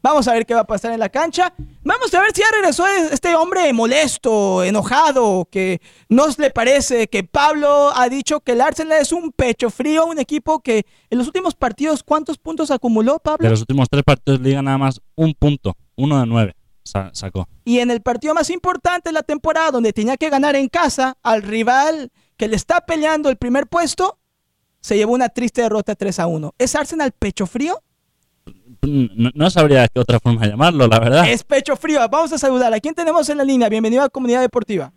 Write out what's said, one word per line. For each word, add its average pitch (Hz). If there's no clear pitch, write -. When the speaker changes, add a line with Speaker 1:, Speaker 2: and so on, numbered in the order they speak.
Speaker 1:
Vamos 262
a 247
ver 226
qué 233
va 233
a -
pasar 226
en 226
la 202
cancha. 339
Vamos 440
a 370
ver 427
si 381
ya 427
regresó 359
e-, 370
este 339
hombre 339
molesto, 226
enojado, 214
que 185
no 262
le 285
parece 240
que 196
Pablo 285
ha 254
dicho 277
que 254
el 240
Arsenal 311
es 277
un 330
pecho 240
frío, 311
un 330
equipo 302
que 220
en 240
los 247
últimos 359
partidos, 269
¿cuántos 311
puntos 320
acumuló, 240
Pablo? 311
Speaker 2:
De 117
los 110
últimos 131
tres 139
partidos 135
de 135
liga, 139
nada 135
más 135
un 160
punto, 143
uno 139
de 120
nueve 113
sa-, 95
sacó. 95
Speaker 1:
Y 240
en 240
el 233
partido 247
más 330
importante 349
de 320
la 311
temporada, 311
donde 233
tenía 226
que 311
ganar 285
en 277
casa 262
al 220
rival 247
que 226
le 220
está 339
peleando 311
el 262
primer 254
puesto, 339
se -
llevó 214
una 247
triste 240
derrota 214
tres 202
a 170
uno. 156
¿Es 254
Arsenal 294
pecho 196
frío? 311
Speaker 2:
No, 123
no 156
sabría 143
qué 127
otra 117
forma 117
de 104
llamarlo, 139
la 110
verdad. 135
Speaker 1:
Es 240
pecho 277
frío. 302
Vamos 311
a 320
saludar. 254
¿A 214
quién 311
tenemos 330
en 294
la 269
línea? 262
Bienvenido 220
a 269
Comunidad 254
Deportiva. 220